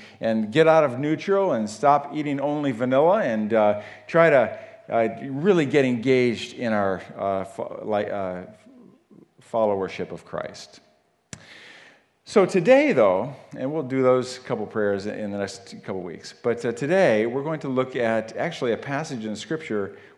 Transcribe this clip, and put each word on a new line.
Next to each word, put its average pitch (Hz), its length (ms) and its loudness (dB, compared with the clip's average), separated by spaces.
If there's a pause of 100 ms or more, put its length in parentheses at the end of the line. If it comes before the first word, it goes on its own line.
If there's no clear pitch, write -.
(200)
and 110 320 -2
get 156 160 4
out 160 160 6
of 123 160 -2
neutral 160 540 0
and 110 140 -2
stop 143 460 2
eating 147 260 -4
only 147 320 -2
vanilla 135 520 2
and, 110 320 -2
uh, 104 260 4 (240)
try 165 240 4
to, 123 300 4 (300)
uh, 113 180 2 (220)
really 156 360 2
get 135 200 2
engaged 123 680 0
in 120 200 -4
our, 98 280 0 (160)
uh, 98 280 -4
fo-, - 400 -12
like, 104 260 -2
uh, 92 300 -6 (1000)
followership 98 680 -2
of 85 140 -14
Christ? - 560 -12 (1400)
So 190 200 4
today, 247 460 4
though, 110 420 4 (240)
and 131 140 -6
we'll 156 120 -4
do 131 200 0
those 127 360 2
couple 107 260 -6
prayers 101 400 -2
in 104 260 -8
the 101 60 -8
next - 460 -10
couple 95 180 -8
weeks, 87 320 -14 (100)
but, 117 220 -2
uh, 117 80 -2
today 139 520 2
we're 131 180 -4
going 160 180 -6
to 139 80 -8
look 127 260 -2
at 113 400 -2
actually 131 380 -4
a 98 40 -2
passage 139 460 -8
in 107 140 -8
Scripture 104 580 -6 (220)